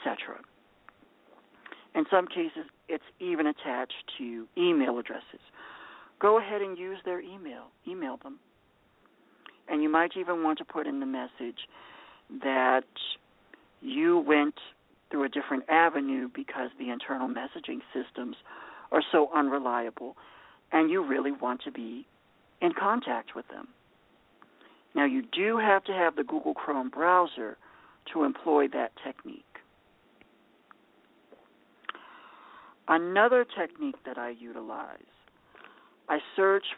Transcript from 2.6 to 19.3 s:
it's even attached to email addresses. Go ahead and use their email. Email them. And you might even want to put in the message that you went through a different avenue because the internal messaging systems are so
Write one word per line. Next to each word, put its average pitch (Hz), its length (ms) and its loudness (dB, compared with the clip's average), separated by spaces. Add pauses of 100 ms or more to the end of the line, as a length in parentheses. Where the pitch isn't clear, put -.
it's 156 140 -4 (160)
even 165 280 0
attached 127 460 -4 (240)
to 117 300 -8 (100)
email 139 400 2
addresses. - 420 -10 (800)
Go 214 200 8
ahead 208 220 -2
and 190 160 -4
use 185 280 -8
their 180 160 -4
email. 175 460 -14 (200)
Email 156 360 -6
them. 139 160 -16 (1300)
And 151 120 0
you 156 80 2
might 165 280 4
even 175 260 -2
want 156 140 2
to 160 80 -10
put 147 220 -6
in 139 120 -4
the 135 60 -4
message 127 540 -8 (800)
that 131 420 2 (1000)
you 156 360 4
went 147 380 4 (560)
through 143 140 0
a 135 40 0
different 139 400 -4
avenue 269 640 4
because 254 360 -8 (100)
the 247 100 -6
internal 254 380 -4
messaging - 520 -8 (140)
systems - 420 -8 (560)
are 160 200 4
so 151 240 6